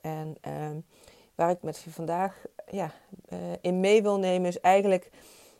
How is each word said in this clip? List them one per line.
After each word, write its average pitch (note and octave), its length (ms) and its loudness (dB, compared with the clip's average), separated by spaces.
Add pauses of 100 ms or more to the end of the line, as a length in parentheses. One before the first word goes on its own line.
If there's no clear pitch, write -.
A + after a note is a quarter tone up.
En, D#3 400 -8
ehm, D3+ 340 -8 (600)
waar E3+ 140 2
ik F3 120 -2
met D#3 200 -8
je - 80 -18
vandaag, E3+ 560 -6 (260)
ja, F3 200 -6 (340)
eh, F3+ 120 -12 (240)
in F3+ 180 0
mee G#3 220 6
wil G3+ 180 2
nemen F3+ 280 0
is F3 120 -4
eigenlijk, F#3+ 500 4 (500)